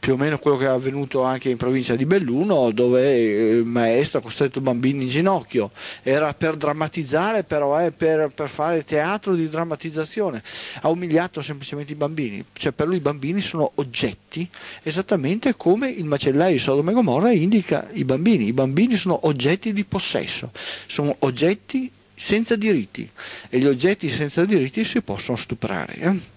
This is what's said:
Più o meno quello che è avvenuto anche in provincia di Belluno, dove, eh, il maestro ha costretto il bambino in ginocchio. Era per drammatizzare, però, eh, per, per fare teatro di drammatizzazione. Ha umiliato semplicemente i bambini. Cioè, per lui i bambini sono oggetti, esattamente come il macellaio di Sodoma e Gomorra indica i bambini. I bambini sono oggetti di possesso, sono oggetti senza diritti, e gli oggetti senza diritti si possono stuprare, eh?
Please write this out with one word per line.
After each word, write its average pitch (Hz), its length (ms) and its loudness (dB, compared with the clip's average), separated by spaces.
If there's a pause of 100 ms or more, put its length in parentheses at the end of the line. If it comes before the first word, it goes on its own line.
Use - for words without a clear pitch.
Più 135 120 0
o 131 40 2
meno 147 220 0
quello 147 180 2
che 131 80 0
è 135 40 2
avvenuto 135 540 -2
anche 127 280 -2
in 123 60 0
provincia 127 400 0
di 131 100 0
Belluno, 156 640 2
dove, 123 460 4
eh, 110 400 4
il 117 80 2
maestro 120 540 2
ha 117 40 -4
costretto 127 360 -2
il 135 60 -4
bambino 131 380 0
in 127 60 -4
ginocchio. 135 640 0 (320)
Era 147 300 2
per 160 200 -2
drammatizzare, 156 880 -2
però, 147 420 0
eh, 170 60 0
per, 156 420 0
per 147 160 -6
fare 156 360 -2
teatro 180 500 0
di 165 140 0
drammatizzazione. 160 920 -4 (420)
Ha 151 60 2
umiliato 170 540 0
semplicemente 147 500 -10
i 147 40 -10
bambini. 147 560 -4
Cioè, - 180 -2
per 151 160 0
lui 185 120 0
i - 20 -2
bambini 147 400 -2
sono 160 340 -2
oggetti, 135 760 -4 (360)
esattamente 185 720 0
come 233 340 2
il 185 140 -6
macellaio 147 480 2
di 131 80 2
Sodoma 143 320 2
e - 20 0
Gomorra 208 380 4
indica 185 640 2
i 156 100 -2
bambini. 135 420 4
I 110 60 0
bambini 139 440 2
sono 170 300 0
oggetti 151 460 0
di 202 120 -2
possesso, - 680 -6 (340)
sono 147 320 -2
oggetti 175 720 0 (240)
senza 226 400 0
diritti, 151 560 -2 (400)
e 123 80 2
gli 131 80 4
oggetti 156 440 2
senza 147 340 0
diritti 196 400 2
si 233 160 -2
possono 101 360 -4
stuprare, 98 600 -6
eh? 185 240 0 (160)